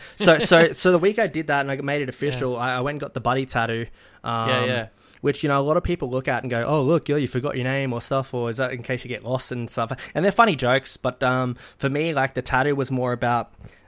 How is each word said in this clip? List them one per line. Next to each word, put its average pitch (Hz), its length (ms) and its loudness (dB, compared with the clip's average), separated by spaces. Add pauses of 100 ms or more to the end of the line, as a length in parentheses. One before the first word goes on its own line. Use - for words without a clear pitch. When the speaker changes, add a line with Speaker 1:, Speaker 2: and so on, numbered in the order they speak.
(160)
Speaker 1:
So, 170 220 6
Speaker 2:
<laughs> - 120 2
Speaker 1:
so, 165 220 8
so 185 200 2
the 175 60 6
week 202 200 2
I 220 80 2
did 156 220 -4
that 143 120 2
and 139 100 -4
I 135 60 -4
made 143 240 -2
it 143 40 -4
Speaker 2:
Yeah. 127 40 -8
Speaker 1:
official, 127 480 -2
I, 123 200 -2
I 127 40 -2
went 143 140 -4
and 143 80 -6
got 143 100 -10
the - 80 -6
buddy 131 240 0
tattoo. 113 400 -2 (380)
Um, 117 260 -2
Speaker 2:
Yeah, 127 160 2
yeah. 120 220 -2 (340)
Speaker 1:
which, 143 220 0
you 151 80 0
know, 139 100 4
a - 20 2
lot 151 140 2
of 165 60 0
people 165 260 -2
look 131 200 -2
at 123 140 0
and 127 80 -4
go, 117 140 0
"Oh, 151 180 2
look, 147 280 2
yeah, 143 60 2
you 143 120 0
forgot 131 280 -4
your 123 80 -4
name 135 280 -2
or 117 80 -4
stuff, 135 320 -2
or 120 160 -2
is 113 80 -4
that 127 160 -2
in 120 100 -8
case 123 220 -6
you 123 40 -14
get 107 140 -8
lost 123 300 -4
and 120 180 -6
stuff?" 117 220 -4 (220)
And 151 100 0
they're 196 80 4
funny 220 240 4
jokes, 127 400 0
but, 127 260 -6
um, 127 340 0 (200)
for 139 140 -2
me, 156 240 -2
like, 135 200 0
the 127 80 -6
tattoo 139 320 0
was 135 160 -2
more 127 220 0
about, 120 380 -2 (380)